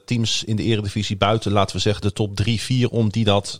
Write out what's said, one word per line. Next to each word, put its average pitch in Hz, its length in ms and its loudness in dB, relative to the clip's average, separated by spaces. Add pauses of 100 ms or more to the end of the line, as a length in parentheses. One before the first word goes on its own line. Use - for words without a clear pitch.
teams 117 400 -2
in 110 120 -2
de 104 60 -2
Eredivisie 104 540 -2
buiten, 101 360 2
laten 98 240 2
we 92 60 -4
zeggen, 104 200 0
de 101 100 0
top 101 240 -4
drie, 110 240 0
vier, 123 300 2
om 110 200 2
die 113 140 0
dat, 101 360 2